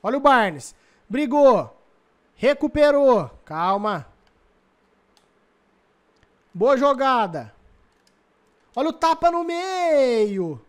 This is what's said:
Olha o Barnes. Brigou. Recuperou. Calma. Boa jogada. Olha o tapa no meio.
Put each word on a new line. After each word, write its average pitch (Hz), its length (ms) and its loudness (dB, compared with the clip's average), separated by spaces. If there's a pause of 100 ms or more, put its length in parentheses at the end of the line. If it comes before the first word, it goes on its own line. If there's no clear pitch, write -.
Olha 233 160 -4
o 277 40 -4
Barnes. 220 540 0 (340)
Brigou. 247 640 2 (640)
Recuperou. 285 960 2 (140)
Calma. 185 600 -4 (2500)
Boa 247 240 2
jogada. 247 760 -2 (1200)
Olha 302 140 -2
o - 40 -6
tapa 330 380 0
no 339 120 -4
meio. 269 1300 -2